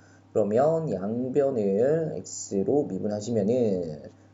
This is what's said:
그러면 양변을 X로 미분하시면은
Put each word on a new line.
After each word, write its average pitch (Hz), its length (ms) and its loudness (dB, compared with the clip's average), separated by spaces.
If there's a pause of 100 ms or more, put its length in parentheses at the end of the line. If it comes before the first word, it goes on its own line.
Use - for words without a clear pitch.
(300)
그러면 131 600 2
양변을 123 1300 0
X로 101 600 0
미분하시면은 104 1200 -2 (300)